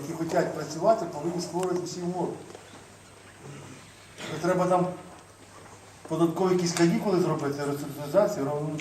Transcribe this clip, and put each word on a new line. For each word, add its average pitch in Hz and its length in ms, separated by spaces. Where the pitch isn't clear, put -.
які 165 100
хочуть - 420
працювати, 165 520
повинні 170 340
створити 175 440
всі 175 160
умови. 175 320
Не 151 60
треба 180 280
там 180 200
податкові 170 440
якісь 175 200
канікули 175 480
зробити, 143 440
реструктуризацію, 147 800
робимо 151 360